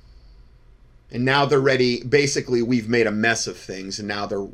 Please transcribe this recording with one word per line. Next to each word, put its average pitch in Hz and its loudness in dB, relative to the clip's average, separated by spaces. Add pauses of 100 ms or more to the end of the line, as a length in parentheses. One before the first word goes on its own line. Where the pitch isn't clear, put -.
(1120)
And 117 -4
now 139 2
they're 143 4
ready. 127 2
Basically, 127 0
we've 113 0
made 117 4
a 104 0
mess 110 0
of 95 -8
things, 95 -12
and 104 -10
now 101 -6
they're, 98 -6